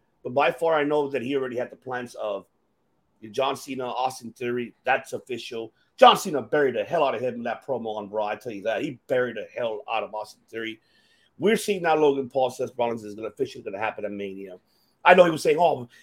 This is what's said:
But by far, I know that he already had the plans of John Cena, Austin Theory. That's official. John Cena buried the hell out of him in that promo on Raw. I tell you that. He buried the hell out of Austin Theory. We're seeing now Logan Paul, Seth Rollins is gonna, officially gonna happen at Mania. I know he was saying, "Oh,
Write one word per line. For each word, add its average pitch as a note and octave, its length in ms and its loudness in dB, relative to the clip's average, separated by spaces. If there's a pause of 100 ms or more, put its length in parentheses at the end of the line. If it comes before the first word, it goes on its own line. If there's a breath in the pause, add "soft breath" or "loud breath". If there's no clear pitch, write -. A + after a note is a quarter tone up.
(240)
But B2+ 100 -8
by D3+ 200 2
far, E3 220 0
I D3 100 2
know D3 240 0
that C3+ 120 -2
he C3+ 140 -2
already B2+ 220 -4
had C3 120 -4
the - 60 -20
plans B2 400 -10
of G2+ 300 -6 (840)
John C3+ 260 -2
Cena, B2+ 280 -8
Austin B2 460 -4
Theory. A#2+ 420 -4 (120)
That's C3 280 0
official. A2+ 600 -10 (240)
John A#3+ 200 10
Cena D3+ 240 -4
buried B2+ 340 2
the G#2 80 -2
hell C#3+ 200 0
out C3+ 100 2
of A2+ 80 -6
him B2 140 -4
in A#2+ 80 -10
that A2+ 200 -6
promo A2+ 340 -6
on G#2 120 -8
Raw. G#2+ 160 -2
I G#2+ 100 -4
tell A2+ 160 -10
you G2 120 -10
that. A2 180 -2
He D3 240 -6
buried B2 300 0
the G#2+ 100 -10 (100)
hell A2+ 360 -4
out A2 100 -2
of G#2 140 -8
Austin - 340 -12
Theory. A2 300 -10 (580)
We're G3+ 200 4
seeing F#3 260 -2
now D#3+ 120 4
Logan C#3 340 4
Paul, C3 200 0
Seth A#2+ 260 -6
Rollins A#2 280 -2
is G#2 100 -10
gonna, A2 140 -10
officially B2 360 -6
gonna G2 140 -10
happen G#2+ 280 -4
at G#2 60 -6
Mania. G2 460 -10 (480)
I F3+ 80 12
know F3+ 120 10
he E3 60 2
was D3+ 120 -2
saying, D#3 160 4
"Oh, C3+ 280 2 (160 soft breath)